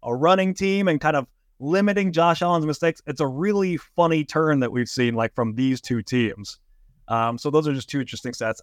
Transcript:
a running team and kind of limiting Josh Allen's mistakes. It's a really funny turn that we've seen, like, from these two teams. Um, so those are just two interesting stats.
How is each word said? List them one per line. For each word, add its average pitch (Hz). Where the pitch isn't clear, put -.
a 120
running 185
team 196
and 151
kind 151
of 131
limiting 196
Josh 165
Allen's 175
mistakes. 156
It's 147
a 151
really 185
funny 160
turn 156
that 123
we've 123
seen, 120
like, 113
from 113
these 131
two 120
teams. 104
Um, 117
so 143
those 151
are 143
just 131
two 143
interesting -
stats. 110